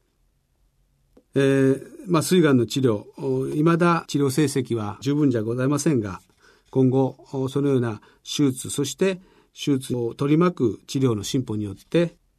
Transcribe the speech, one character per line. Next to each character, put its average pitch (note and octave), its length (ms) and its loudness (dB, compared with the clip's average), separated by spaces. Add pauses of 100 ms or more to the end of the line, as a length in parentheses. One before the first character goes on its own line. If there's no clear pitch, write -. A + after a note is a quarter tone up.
(1300)
え C#3 60 2
ー、 C3+ 460 2 (200)
ま E3+ 140 2
あ、 - 20 0
膵 F#3 200 4
が D3 100 4
ん C3+ 40 6
の A#2 100 2
治 C#3 140 -4
療、 A2 240 0 (500)
未 E3 240 2
だ E3+ 300 2
治 D3 100 -2
療 C#3 120 2
成 D3+ 140 2
績 C3 300 -2
は G#2+ 260 -6
十 C#3+ 140 -2
分 D3 160 4
じ A#2 80 0
ゃ G#2+ 40 0
ご A2+ 120 -4
ざ B2+ 100 -2
い C3+ 40 0
ま D3 100 0
せ D#3+ 140 0
ん B2 80 2
が、 G2 200 -8 (500)
今 C3 200 4
後、 C3 260 0 (340)
そ C#3+ 100 -2
の C#3+ 80 0
よ C#3 80 2
う A#2+ 40 2
な A2+ 200 -4 (240)
手 C#3+ 260 0
術、 F2+ 200 -8
そ C#3+ 140 -4
し C#3 100 -6
て F#3+ 260 -2 (340)
手 C#3+ 240 -2
術 C3 160 -6
を A#2 200 -4
取 C#3+ 180 -2
り D#3 40 4
巻 F3 200 2
く A2+ 300 0
治 - 120 -6
療 C3 160 2
の G2+ 80 -6
進 C3 220 -4
歩 G#2+ 120 -6
に G#2+ 80 -6
よ G2 80 -8
っ - 40 -12
て、 E3+ 400 -2 (220)